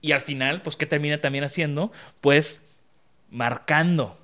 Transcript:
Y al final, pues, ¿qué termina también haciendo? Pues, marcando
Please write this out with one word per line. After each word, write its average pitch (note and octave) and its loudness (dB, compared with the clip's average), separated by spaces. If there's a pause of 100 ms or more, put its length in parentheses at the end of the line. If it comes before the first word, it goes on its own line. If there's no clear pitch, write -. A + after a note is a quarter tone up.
Y D3+ 0
al C#3+ 2
final, C#3 -4
pues, D#3 -8
¿qué D#3+ -2
termina D3 -2
también C#3 -2
haciendo? D3+ -4 (300)
Pues, C#3+ 4 (680)
marcando D3 0